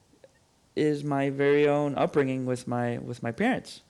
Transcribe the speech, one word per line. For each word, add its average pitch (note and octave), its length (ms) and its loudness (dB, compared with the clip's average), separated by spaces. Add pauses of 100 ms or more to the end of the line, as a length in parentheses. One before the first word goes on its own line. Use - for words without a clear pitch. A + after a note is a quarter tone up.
(760)
is D3 280 0
my C#3 260 0
very C#3+ 380 4
own C#3+ 280 2
upbringing C3 500 0
with B2+ 220 -4
my, A#2+ 320 -2
with B2+ 240 -10
my A#2 80 -4
parents. - 580 -4